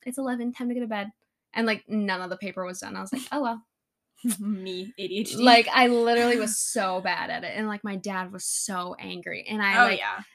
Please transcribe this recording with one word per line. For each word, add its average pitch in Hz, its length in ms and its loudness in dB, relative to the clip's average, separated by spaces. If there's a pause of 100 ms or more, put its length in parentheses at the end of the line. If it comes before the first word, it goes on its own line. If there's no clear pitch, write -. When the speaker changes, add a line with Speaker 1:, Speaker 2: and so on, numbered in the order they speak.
Speaker 1:
it's 254 120 -8
eleven, 247 340 -2
time 247 160 -4
to 240 60 -2
go 247 60 -2
to 240 60 -4
bed." 214 260 -6 (400)
And, 226 140 0
like, 214 220 -2
none 202 340 0
of 180 80 -6
the 185 60 -6
paper 185 280 -6
was 185 160 -10
done. - 160 -10
I 190 40 -8
was 196 120 -10
like, 262 100 -4 (100)
"Oh, 294 100 0
well." 233 240 -4 (580)
Speaker 2:
<laughs> 214 160 0
Me, 190 580 -6
A 196 100 -6
D 185 120 -4
H - 160 -4
D. - 80 -6
Speaker 1:
Like, 233 240 10
I 254 200 6
literally 240 500 4
Speaker 2:
<laughs> - 0 -
Speaker 1:
was 220 200 0
so 190 420 -2
bad 170 300 -2
at 160 140 -6
it, - 120 -8
and, 214 100 -4
like, 208 180 -6
my 202 120 -4
dad 185 360 -6
was 185 120 -12
so 180 540 -4
angry, 180 500 -10
and 208 140 -2
I, 196 160 4
Speaker 2:
Oh, 240 100 8
Speaker 1:
like, 190 100 2
Speaker 2:
yeah. 202 240 -4 (120)